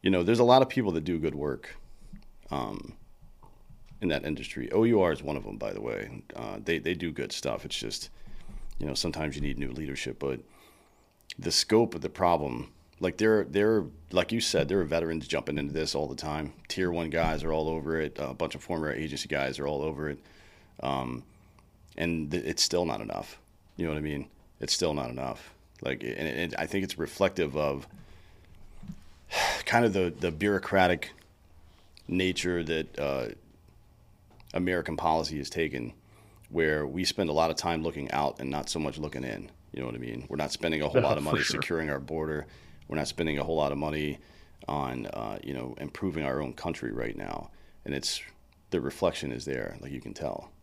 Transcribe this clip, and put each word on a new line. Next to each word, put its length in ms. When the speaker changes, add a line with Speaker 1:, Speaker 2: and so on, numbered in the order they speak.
Speaker 1:
you 80
know, 140
there's 160
a 40
lot 180
of 80
people 240
that 100
do 160
good 160
work, 420
um, 420
in 60
that 160
industry. 480
O 120
U 180
R 100
is 100
one 140
of 80
them, 140
by 160
the 80
way. 420
Uh, 300
they, 160
they 140
do 180
good 220
stuff. 320
It's 120
just, 320
you 100
know, 60
sometimes 420
you 60
need 180
new 140
leadership, 460
but 200
the 140
scope 420
of 60
the 100
problem, 640
like, 160
there, 260
there, 400
like 180
you 80
said, 300
there 100
are 60
veterans 420
jumping 300
into 160
this 220
all 120
the 80
time. 380
Tier 220
one 180
guys 340
are 80
all 160
over 320
it. 200
A 140
bunch 220
of 80
former 260
agency 380
guys 320
are 80
all 140
over 280
it. 100
Um, 420
and 340
th-, 140
it's 180
still 220
not 160
enough. 360
You 100
know 60
what 80
I 20
mean? 280
It's 120
still 200
not 160
enough. 440
Like, 220
and, 120
and 420
I 100
think 180
it's 120
reflective 600
of 280
<sighs> 360
kind 180
of 80
the, 260
the 140
bureaucratic 800
nature 560
that, 340
uh, 300
American 420
policy 400
has 100
taken, 460
where 380
we 180
spend 240
a 40
lot 180
of 40
time 280
looking 260
out 300
and 100
not 180
so 120
much 180
looking 260
in. 280
You 100
know 40
what 80
I 60
mean? 280
We're 100
not 140
spending 300
a 60
whole 120
Speaker 2:
Yeah, 80
Speaker 1:
lot 120
of 40
Speaker 2:
for 100
Speaker 1:
money 100
Speaker 2:
sure. 180
Speaker 1:
securing 300
our 80
border. 480
We're 80
not 120
spending 300
a 60
whole 140
lot 140
of 60
money 400
on, 380
uh, 380
you 100
know, 260
improving 460
our 160
own 120
country 380
right 240
now. 360
And 80
it's, 260
the 100
reflection 500
is 140
there, 360
like, 100
you 100
can 140
tell. 340